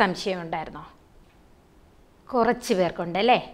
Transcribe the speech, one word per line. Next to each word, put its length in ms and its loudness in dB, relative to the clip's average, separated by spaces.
സംശയം 440 0
ഉണ്ടായിരുന്നോ? 380 -8
കുറച്ച് 460 2
പേർക്കുണ്ടല്ലേ? 580 2